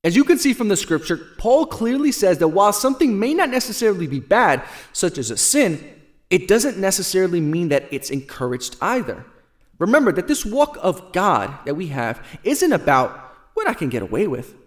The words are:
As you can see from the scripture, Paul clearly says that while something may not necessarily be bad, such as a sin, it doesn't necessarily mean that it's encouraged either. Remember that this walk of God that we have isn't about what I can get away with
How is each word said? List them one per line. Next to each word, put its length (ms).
As 120
you 100
can 120
see 160
from 140
the 100
scripture, 400
Paul 280
clearly 460
says 260
that 120
while 240
something 440
may 160
not 160
necessarily 560
be 140
bad, 420
such 240
as 140
a 60
sin, 440
it 180
doesn't 300
necessarily 640
mean 280
that 200
it's 220
encouraged 680
either. 460
Remember 320
that 160
this 180
walk 360
of 320
God 380
that 100
we 120
have 360
isn't 300
about 540
what 140
I 60
can 160
get 140
away 240
with 280